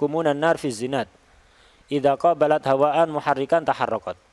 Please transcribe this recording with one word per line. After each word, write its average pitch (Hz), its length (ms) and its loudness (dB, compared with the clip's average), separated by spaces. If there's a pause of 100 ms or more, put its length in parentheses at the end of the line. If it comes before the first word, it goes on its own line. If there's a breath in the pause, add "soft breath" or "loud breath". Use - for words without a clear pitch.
كمون 156 260 -2
النار 151 300 2
في 151 120 -6
الزناد، 123 400 -4 (840 soft breath)
إذا 139 220 2
قابلت 151 540 2
هواء 147 380 2
محركاً 147 540 -2
تحركت، 113 560 -4 (160)